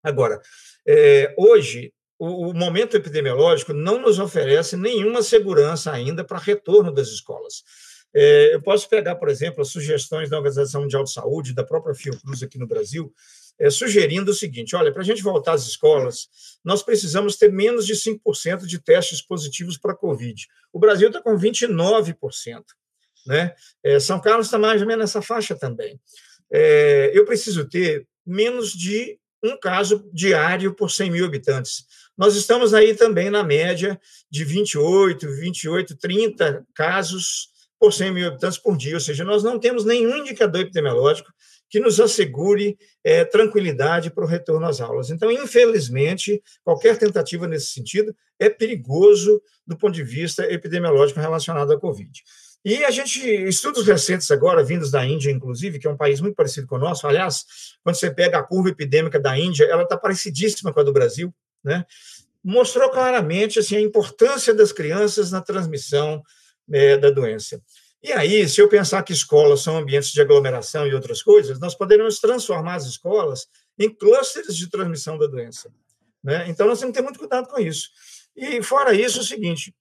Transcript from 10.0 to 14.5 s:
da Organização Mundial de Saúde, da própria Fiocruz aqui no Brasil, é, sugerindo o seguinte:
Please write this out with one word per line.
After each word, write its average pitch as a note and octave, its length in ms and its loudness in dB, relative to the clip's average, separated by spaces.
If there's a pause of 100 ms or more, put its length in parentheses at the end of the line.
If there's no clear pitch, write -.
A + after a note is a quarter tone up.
da D#3 80 -4
Organização C#3 460 -2
Mundial C#3 200 -2
de C3+ 80 -6
Saúde, B2+ 440 -8
da B2+ 80 -4
própria D#3+ 320 -6
Fiocruz C3+ 480 -12
aqui B2+ 160 -16
no A#2+ 80 -10
Brasil, A2+ 440 -8 (460)
é, C#3+ 140 4
sugerindo F#3+ 580 0
o G3 60 0
seguinte: B2 400 -10